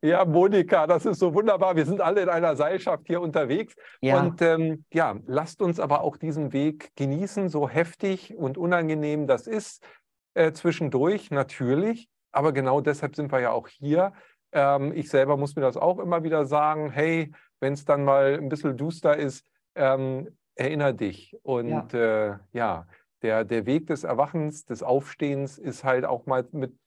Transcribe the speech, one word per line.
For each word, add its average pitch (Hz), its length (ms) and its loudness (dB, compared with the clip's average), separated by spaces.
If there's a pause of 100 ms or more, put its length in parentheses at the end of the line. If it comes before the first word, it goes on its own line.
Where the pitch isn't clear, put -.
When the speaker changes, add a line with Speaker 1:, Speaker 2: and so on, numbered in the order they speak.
Speaker 1:
Ja, 175 200 4
Monika, 180 600 4
das 160 220 4
ist 196 100 0
so 175 160 2
wunderbar. 190 420 4
Wir 156 120 2
sind 190 120 -2
alle 196 220 2
in 180 80 0
einer 165 260 2
Seilschaft 156 520 -2
hier 175 140 -2
unterwegs. 160 520 -2 (280)
Speaker 2:
Ja. 135 180 4
Speaker 1:
Und, 170 240 -2
ähm, 160 500 2
ja, 151 220 2 (100)
lasst 151 380 -4
uns 170 160 -2
aber 147 220 0
auch 147 160 -2
diesen 151 360 -6
Weg 151 420 -2
genießen, 175 540 -4
so 147 180 -2
heftig 180 680 -4
und 147 240 -6
unangenehm 156 680 0
das 127 220 0
ist, 220 360 -8 (520)
äh, 160 160 2
zwischendurch 160 800 -2
natürlich. 143 760 -2 (240)
Aber 147 220 0
genau 135 280 0
deshalb 147 340 -2
sind 147 160 -6
wir 135 80 2
ja 120 120 0
auch 113 160 -4
hier. 170 460 0 (380)
Ähm, 139 420 2
ich - 160 -6
selber 139 280 4
muss 143 180 -4
mir 147 80 0
das 131 140 2
auch 180 200 2
immer 175 260 -2
wieder 156 220 0
sagen: 151 460 0
hey, 160 400 -2 (280)
wenn's 139 240 -4
dann 143 200 2
mal 139 320 4
ein 151 140 -6
bisschen 143 280 -4
duster 151 400 0
ist, 143 260 -6 (300)
ähm, 135 640 -2 (160)
erinner 143 400 0
dich. 95 480 -6
Und, 131 520 -4
Speaker 2:
Ja. 110 400 0
Speaker 1:
äh, 101 40 -12 (140)
ja, 101 340 -4 (380)
der, 110 200 2
der 110 220 -2
Weg 156 220 0
des 151 160 -4
Erwachens, 151 600 -4
des 113 180 -10
Aufstehens 139 760 -4
ist - 260 -12
halt 127 220 0
auch 123 220 -6
mal 127 240 -2
mit 135 240 -8 (120)